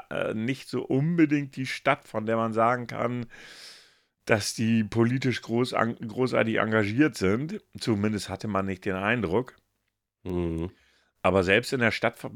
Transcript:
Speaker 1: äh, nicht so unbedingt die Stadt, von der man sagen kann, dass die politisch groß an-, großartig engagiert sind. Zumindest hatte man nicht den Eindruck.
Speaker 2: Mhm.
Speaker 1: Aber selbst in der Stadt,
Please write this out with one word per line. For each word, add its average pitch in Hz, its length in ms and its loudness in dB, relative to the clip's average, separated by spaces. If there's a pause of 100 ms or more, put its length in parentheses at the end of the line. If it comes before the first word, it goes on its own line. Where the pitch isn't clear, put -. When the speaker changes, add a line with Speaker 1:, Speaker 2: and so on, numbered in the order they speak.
(100)
Speaker 1:
äh, - 240 -4
nicht 117 340 -6
so 123 160 -4
unbedingt 147 720 2
die 131 100 -4
Stadt, - 400 -2
von 107 200 -4
der 113 100 2
man 113 160 0
sagen 117 340 2
kann, 120 400 -4 (1000)
dass - 300 0
die 113 300 2
politisch 120 580 2
groß 120 320 0
an-, 113 220 0
großartig 117 600 0
engagiert 110 600 2
sind. 127 460 0 (160)
Zumindest 107 500 0
hatte 95 200 -8
man 98 180 0
nicht 95 180 -6
den 95 120 -2
Eindruck. 104 600 0 (680)
Speaker 2:
Mhm. 87 460 -4 (520)
Speaker 1:
Aber 92 200 2
selbst 101 300 2
in 131 80 -2
der 113 100 2
Stadt, - 280 -2 (180)